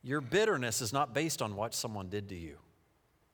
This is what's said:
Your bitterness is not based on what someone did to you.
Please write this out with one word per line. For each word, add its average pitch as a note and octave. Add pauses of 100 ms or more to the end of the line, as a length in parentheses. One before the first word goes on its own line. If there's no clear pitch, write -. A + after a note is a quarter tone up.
Your C#3
bitterness C3+
is A2+
not C#3
based D#3
on G#2
what A2
someone G2+
did G#2
to G2
you. D#2+ (760)